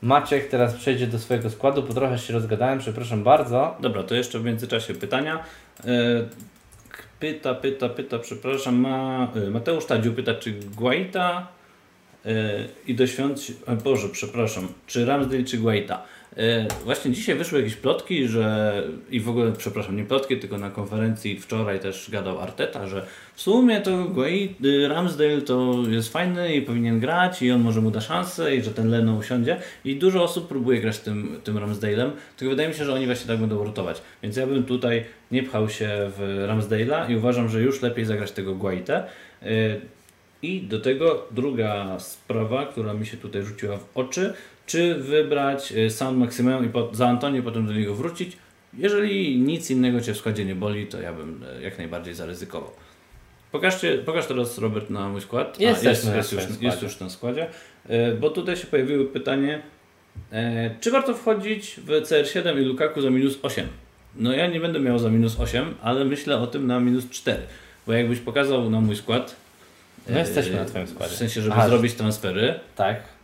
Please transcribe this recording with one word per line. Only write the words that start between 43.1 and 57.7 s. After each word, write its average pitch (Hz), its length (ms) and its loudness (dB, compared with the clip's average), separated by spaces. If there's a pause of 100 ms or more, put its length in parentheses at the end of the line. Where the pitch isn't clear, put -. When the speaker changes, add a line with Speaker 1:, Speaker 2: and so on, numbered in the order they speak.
Speaker 2:
tutaj 101 260 -6
rzuciła 104 340 -6
w 98 80 -12 (100)
oczy, 180 380 -2 (320)
czy 170 300 2
wybrać, 139 760 2
y, 110 180 2
Saint-Maximin 127 760 2
i 110 40 0
po-, 113 240 0
za 120 140 4
Antonię 127 340 2
potem 113 260 -2
do 107 60 -2
niego 104 220 0
wrócić. 170 420 -6 (400)
Jeżeli 196 600 2
nic 143 320 2
innego 123 300 4
cię 117 120 -2
w 101 40 -4
składzie 107 280 -2
nie 95 100 -4
boli, 104 320 -4
to 92 140 -10
ja 87 120 -8
bym, 80 300 -12 (160)
e, - 20 -12
jak 85 160 -10
najbardziej 85 360 -10
zaryzykował. 85 560 -10 (840)
Pokażcie, 175 460 0
pokaż 156 280 -2
teraz, 123 320 -2
Robert, 107 320 -2
na 101 200 -4
mój 98 120 -6
skład. - 380 -4
A, 190 40 4
Speaker 1:
Jesteśmy 214 260 4
Speaker 2:
jest, 113 180 4
Speaker 1:
na 104 80 2
Speaker 2:
jest 104 140 0
Speaker 1:
swoim 98 120 -2
Speaker 2:
już, 90 80 -4
jest 107 80 -6 (200)
Speaker 1:
składzie. - 80 -6
Speaker 2:
już - 140 -10
na 92 100 -8
składzie, 131 380 -6 (420)